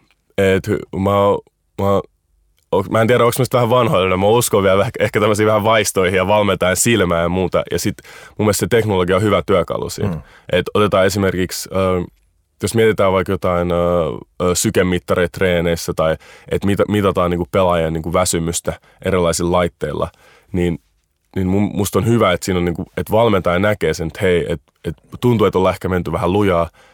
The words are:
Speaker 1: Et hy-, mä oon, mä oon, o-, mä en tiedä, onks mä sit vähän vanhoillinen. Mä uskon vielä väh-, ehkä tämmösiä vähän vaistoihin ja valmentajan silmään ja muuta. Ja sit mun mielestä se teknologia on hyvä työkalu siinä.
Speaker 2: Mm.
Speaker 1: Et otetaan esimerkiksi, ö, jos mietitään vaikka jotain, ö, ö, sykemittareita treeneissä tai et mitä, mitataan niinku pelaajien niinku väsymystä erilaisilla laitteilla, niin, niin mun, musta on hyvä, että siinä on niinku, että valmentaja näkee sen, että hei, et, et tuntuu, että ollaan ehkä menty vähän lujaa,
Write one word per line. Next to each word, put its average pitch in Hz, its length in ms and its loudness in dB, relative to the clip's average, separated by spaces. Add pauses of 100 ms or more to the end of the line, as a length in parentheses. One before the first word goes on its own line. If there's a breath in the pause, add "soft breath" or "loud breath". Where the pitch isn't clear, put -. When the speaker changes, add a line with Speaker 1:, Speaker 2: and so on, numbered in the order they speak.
(380 loud breath)
Speaker 1:
Et 95 300 2
hy-, - 300 -4
mä 98 180 0 (100)
oon, 101 120 2 (420)
mä 98 100 0
oon, 98 120 2 (720)
o-, 95 180 2
mä 110 100 2
en 113 60 2
tiedä, 120 180 4
onks 120 140 2
mä 131 60 0
sit - 100 -2
vähän 120 160 2
vanhoillinen. 95 500 2
Mä 98 60 2
uskon 113 360 2
vielä 95 220 4
väh-, 120 60 -6 (100)
ehkä 107 200 0
tämmösiä 107 260 2
vähän 107 180 2
vaistoihin 101 520 0
ja 92 100 0
valmentajan 95 500 2
silmään 90 460 2
ja 87 60 0
muuta. 90 420 -2
Ja - 80 -2
sit - 180 -4 (420 loud breath)
mun 107 80 0
mielestä 101 140 2
se 107 60 0
teknologia 95 500 2
on 107 60 0
hyvä 98 240 2
työkalu 85 440 -2
siinä. - 240 -6
Speaker 2:
Mm. 73 80 -10 (300 loud breath)
Speaker 1:
Et 90 220 0
otetaan 98 320 2
esimerkiksi, 92 680 -2
ö, 92 320 0 (580)
jos 101 120 -4
mietitään 107 380 2
vaikka 95 200 0
jotain, 90 400 -2
ö, 85 40 0 (640)
ö, 90 120 2
sykemittareita 90 840 -2
treeneissä 87 580 -2
tai 80 200 0 (320 loud breath)
et 90 160 -4
mitä, 98 240 0
mitataan 95 420 0
niinku 87 200 -4
pelaajien 87 420 0
niinku 82 200 -8
väsymystä 82 680 -2 (240 soft breath)
erilaisilla 87 480 0
laitteilla, 80 560 -4 (440 soft breath)
niin, 87 260 -2 (580)
niin 95 100 -2
mun, 98 280 0
musta 98 240 -2
on 95 80 0
hyvä, 110 260 2
että 87 120 -4
siinä 92 140 -2
on 87 60 0
niinku, 87 220 -4 (100)
että 85 160 -6
valmentaja 98 460 2
näkee 98 360 0
sen, 85 120 -6
että - 160 -10
hei, 87 300 2
et, 82 100 -8 (220)
et 82 100 -8 (260)
tuntuu, 117 260 2
että 92 120 0
ollaan 92 160 2
ehkä - 140 -8
menty 87 240 -4
vähän 87 200 -2
lujaa, 90 380 0 (240 soft breath)